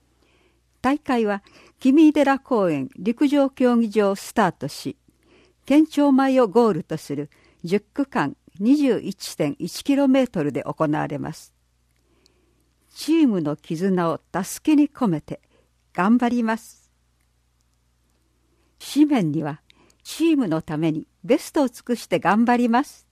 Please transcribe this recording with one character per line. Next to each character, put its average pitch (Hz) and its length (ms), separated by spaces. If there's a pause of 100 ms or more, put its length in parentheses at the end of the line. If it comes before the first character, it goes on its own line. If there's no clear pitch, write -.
(800)
大 277 180
会 233 280
は、 202 160 (360)
君 302 300
井 294 60
寺 269 240
公 202 320
園 139 260
陸 233 320
上 269 220
競 247 260
技 233 140
場 202 240
ス - 180
タ 202 160
ー 160 40
ト - 160
し、 - 280 (680)
県 302 200
庁 285 260
前 262 280
を 240 80
ゴ 220 220
ー - 20
ル 151 120
と - 120
す - 180
る 143 140 (360)
十 185 160
区 - 260
間 156 300 (240)
二 240 160
十 262 240
一 - 340
点 147 240
一 - 240
キ 277 140
ロ 277 100
メ 262 180
ー - 40
ト 160 160
ル 143 80
で 135 100
行 151 220
わ 147 240
れ 143 100
ま 139 140
す。 - 200 (1400)
チ - 180
ー 320 160
ム 190 140
の 147 140
絆 180 540
を - 100 (120)
助 190 400
け 302 40
に 285 120
込 - 200
め 156 120
て、 - 200 (520)
頑 208 260
張 240 180
り 240 80
ま 226 120
す。 - 360 (1900)
紙 - 280
面 220 260
に 160 100
は、 151 180 (440)
チ 320 300
ー - 20
ム 262 100
の 160 160
た 156 140
め 160 160
に 156 160 (160)
ベ 240 140
ス - 140
ト 294 120
を 247 40
尽 - 140
く 240 140
し - 100
て 165 140
頑 202 240
張 240 120
り 240 120
ま 240 160
す - 280